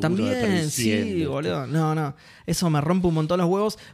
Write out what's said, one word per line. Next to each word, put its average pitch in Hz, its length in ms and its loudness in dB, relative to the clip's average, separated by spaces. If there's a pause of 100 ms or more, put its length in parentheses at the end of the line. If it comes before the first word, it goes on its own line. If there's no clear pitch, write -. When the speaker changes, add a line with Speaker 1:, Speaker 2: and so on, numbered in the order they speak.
(160)
Speaker 1:
También, 226 160 0
Speaker 2:
está 247 160 0
diciendo 175 640 0
Speaker 1:
sí, 170 100 0
Speaker 2:
esto". 139 80 -2
Speaker 1:
boludo. 147 360 -4
No, 156 260 0
no. 151 220 -2 (300)
Eso 165 240 0
me 151 100 2
rompe 180 280 2
un 170 80 2
montón 160 260 0
los 170 80 2
huevos. 202 280 0 (160)